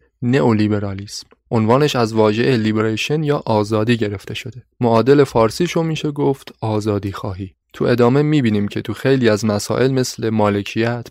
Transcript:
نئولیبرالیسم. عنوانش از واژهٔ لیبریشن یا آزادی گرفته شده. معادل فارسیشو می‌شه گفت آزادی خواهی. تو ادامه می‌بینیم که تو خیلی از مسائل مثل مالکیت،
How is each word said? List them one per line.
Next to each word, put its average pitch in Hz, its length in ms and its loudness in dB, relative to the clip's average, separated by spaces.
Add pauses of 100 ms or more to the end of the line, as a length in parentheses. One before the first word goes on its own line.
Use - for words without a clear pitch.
(220)
نئولیبرالیسم. 104 1040 0 (240)
عنوانش 127 440 2
از 113 180 0
واژهٔ 110 440 2
لیبریشن 110 680 -2
یا 147 220 -2
آزادی 110 520 0
گرفته 104 360 -6
شده. 117 300 -14 (160)
معادل 123 440 4
فارسیشو 131 600 0
می‌شه 156 280 -4
گفت 139 500 -4
آزادی 104 500 -2
خواهی. 95 440 -10 (180)
تو 139 120 -2
ادامه 123 360 4
می‌بینیم 117 460 2
که 107 140 -6
تو 107 120 -8
خیلی 131 360 2
از 104 160 0
مسائل 110 460 0
مثل 127 380 -4
مالکیت، 110 800 -2